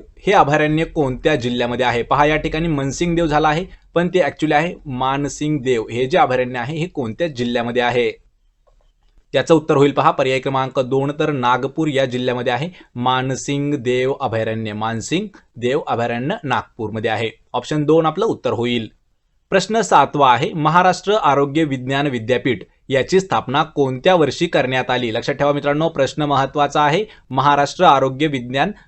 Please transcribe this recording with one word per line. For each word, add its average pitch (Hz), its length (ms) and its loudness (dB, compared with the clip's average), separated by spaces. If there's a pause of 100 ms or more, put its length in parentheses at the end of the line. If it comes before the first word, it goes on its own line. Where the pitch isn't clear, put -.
(260)
हे 190 60 2
अभयारण्य 151 520 2
कोणत्या 147 520 0
जिल्ह्यामध्ये 123 500 -2
आहे? 117 160 0
पहा 143 240 2
या 151 100 2
ठिकाणी 156 320 -2
मनसिंग 147 480 -2
देव 170 100 2
झाला 151 220 2
आहे, 165 180 -2 (280)
पण 190 140 0
ते 185 100 0
actually 151 360 0
आहे 170 200 2 (120)
मानसिंग 139 760 -4
देव. 117 320 0
हे 123 140 -2
जे 165 120 0
अभयारण्य 127 400 0
आहे 131 180 -8
हे 160 100 -4
कोणत्या 135 420 -6
जिल्ह्यामध्ये 120 540 -2
आहे? 120 420 0 (1080)
त्याचं 135 220 4
उत्तर 156 220 2
होईल 139 160 4
पहा 151 180 4
पर्याय 131 280 0
क्रमांक 135 420 -2
दोन, 135 380 0
तर 151 140 0
नागपूर 131 560 0
या 135 160 2
जिल्ह्यामध्ये 123 480 -2
आहे 147 180 -4 (240)
मानसिंग 131 800 -2
देव 127 460 0
अभयारण्य. 110 520 -4
मानसिंग 113 560 -4 (280)
देव 123 300 -2
अभयारण्य 120 580 -4
नागपूरमध्ये 110 680 -4
आहे. 110 200 -2 (220)
ऑप्शन 147 320 -2
दोन 160 220 4
आपलं 170 200 0
उत्तर 127 260 -2
होईल. 117 400 -2 (580)
प्रश्न 190 300 0
सातवा 143 520 4
आहे, 139 200 0
महाराष्ट्र 175 600 2
आरोग्य 143 520 2
विज्ञान 135 420 -4
विद्यापीठ 120 560 -2 (260)
याची 131 320 2
स्थापना 131 420 -2
कोणत्या 143 520 0
वर्षी 165 320 2
करण्यात 131 440 -2
आली? 123 240 -2
लक्षात 131 200 -4
ठेवा 143 180 0
मित्रांनो, 143 360 0
प्रश्न 143 340 -2
महत्त्वाचा 143 600 0
आहे, 160 220 2 (260)
महाराष्ट्र 143 540 2
आरोग्य 135 420 4
विज्ञान 135 460 -2 (160)